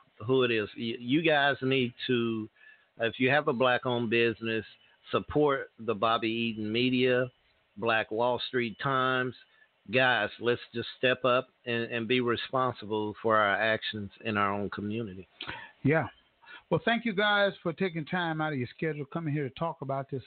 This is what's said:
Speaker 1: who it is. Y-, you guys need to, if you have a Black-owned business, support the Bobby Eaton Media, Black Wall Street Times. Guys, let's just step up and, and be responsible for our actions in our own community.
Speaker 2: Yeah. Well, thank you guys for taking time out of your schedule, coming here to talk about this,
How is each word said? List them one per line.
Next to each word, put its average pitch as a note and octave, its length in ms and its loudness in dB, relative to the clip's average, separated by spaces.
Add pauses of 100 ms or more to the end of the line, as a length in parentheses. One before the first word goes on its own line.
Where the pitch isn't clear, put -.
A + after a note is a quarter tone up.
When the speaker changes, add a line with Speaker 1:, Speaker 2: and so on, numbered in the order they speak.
(260)
Speaker 1:
who C3 180 4
it A#2+ 80 2
is. G#2+ 260 0
Y-, A#2 220 -4
you C3 240 0
guys C#3+ 400 2
need C3 280 2 (140)
to, A2+ 420 0 (520)
if A2+ 200 -2
you B2+ 120 4
have D3 160 2
a D3 60 0
Black-owned A#2+ 580 0
business, A2+ 540 0 (460)
support C3+ 680 0
the A2+ 160 -2
Bobby A2+ 340 0
Eaton A2+ 420 -4
Media, B2+ 600 2 (460)
Black A2 340 0
Wall A#2 360 0
Street A#2 360 -2
Times. B2+ 500 0 (580)
Guys, A#2+ 380 4 (100)
let's A#2 220 0 (100)
just A#2 160 -8 (120)
step B2+ 260 2
up B2+ 220 2 (180)
and, A#2 200 -2
and A#2 220 -4
be B2+ 140 4
responsible A2 1000 -2
for A2 140 4
our G2+ 180 4
actions G#2+ 560 -2 (120)
in A2 140 -2
our G2+ 160 2
own G2+ 160 -4
community. G#2 580 -6 (560)
Speaker 2:
Yeah. C#3+ 220 4 (640)
Well, E3 160 2
thank A#3 200 0
you A3+ 80 -2
guys G3+ 400 2 (100)
for E3 100 -2
taking E3 320 -2
time E3 360 -2
out D#3 120 -2
of C3+ 60 -2
your A#2+ 80 -2 (100)
schedule, D#3 280 -4
coming D#3+ 280 -4
here C#3+ 160 -2
to C3 60 -14
talk E3 260 -4
about C3+ 300 -4
this, C3 160 -6